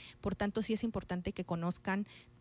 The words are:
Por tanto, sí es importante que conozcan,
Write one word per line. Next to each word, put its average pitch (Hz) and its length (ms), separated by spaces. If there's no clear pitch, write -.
Por 196 140
tanto, 202 260
sí 220 120
es 214 100
importante 190 500
que 185 120
conozcan, 180 600